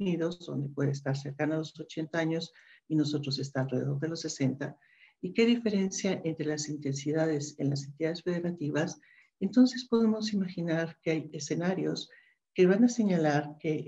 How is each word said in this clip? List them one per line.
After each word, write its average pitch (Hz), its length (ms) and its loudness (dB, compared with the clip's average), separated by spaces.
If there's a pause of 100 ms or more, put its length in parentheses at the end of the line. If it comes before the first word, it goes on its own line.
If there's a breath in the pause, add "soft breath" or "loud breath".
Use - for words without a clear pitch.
Unidos, 175 440 -2
donde 143 260 -6
puede 139 200 0
estar 135 260 -2
cercana 147 380 -4
a 160 40 0
los 156 200 -8
ochenta 165 400 -6
años 165 340 -2 (360 soft breath)
y 156 80 2
nosotros 143 420 0
está 135 220 -4
alrededor 135 400 -2
de 156 80 -2
los 165 140 -6
sesenta, 143 540 -2 (440 soft breath)
y 180 140 -6
qué 226 120 4
diferencia 202 800 0
entre 160 220 -4
las 151 220 -4
intensidades 147 920 -2
en 139 100 0
las 143 140 -2
entidades 165 400 -6
federativas, 175 720 -2 (440 soft breath)
entonces 247 480 4
podemos 214 420 2
imaginar 170 720 -2
que 165 80 0
hay 156 220 -2
escenarios 160 760 -2 (460 soft breath)
que 185 120 6
van 202 180 8
a 240 40 10
señalar 160 720 2
que 156 300 -2